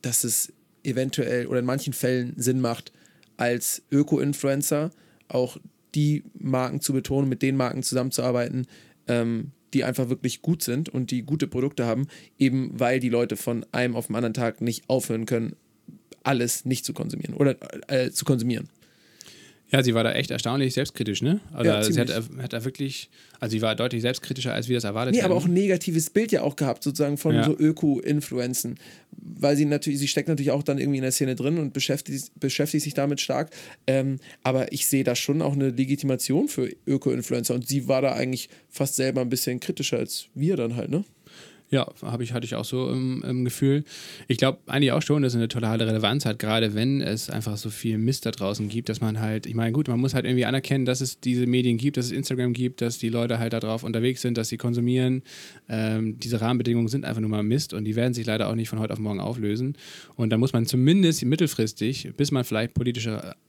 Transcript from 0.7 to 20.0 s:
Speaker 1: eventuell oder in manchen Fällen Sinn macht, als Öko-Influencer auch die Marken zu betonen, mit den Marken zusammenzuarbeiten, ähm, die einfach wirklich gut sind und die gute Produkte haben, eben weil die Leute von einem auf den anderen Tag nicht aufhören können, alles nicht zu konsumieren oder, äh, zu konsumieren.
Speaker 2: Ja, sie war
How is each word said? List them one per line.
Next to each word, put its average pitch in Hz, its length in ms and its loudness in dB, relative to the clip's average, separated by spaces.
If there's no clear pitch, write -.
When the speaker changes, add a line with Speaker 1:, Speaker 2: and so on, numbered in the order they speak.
Speaker 1:
eventuell 127 640 0
oder 123 140 0
in 123 40 -2
manchen 135 300 -2
Fällen 127 420 0
Sinn 127 240 2
macht, 117 320 -2
als 120 520 0
Öko-Influencer 143 1000 2
auch 127 280 0
die 147 300 2
Marken 131 440 -2
zu 139 100 -2
betonen, 135 380 0
mit 123 100 -4
den 135 160 2
Marken 131 260 0
zusammenzuarbeiten, 123 840 0
ähm, 117 440 0
die 135 100 2
einfach 123 260 0
wirklich 123 340 -2
gut 160 200 0
sind 131 280 -2
und 127 200 -4
die 123 120 -2
gute 147 260 0
Produkte 131 380 -2
haben, 123 200 0
eben 131 400 2
weil 127 220 4
die 123 80 0
Leute 117 280 2
von 117 360 -2
einem 123 240 0
auf 117 120 -4
den 110 80 -4
anderen 117 180 0
Tag 117 260 -2
nicht 117 280 -2
aufhören 120 380 0
können, 113 300 -2
alles 120 420 0
nicht 127 220 -2
zu - 80 -6
konsumieren - 400 -6
oder, 139 220 2
äh, 127 200 0
zu - 140 -6
konsumieren. 120 440 0
Speaker 2:
Ja, 135 120 6
sie 123 120 4
war 113 100 4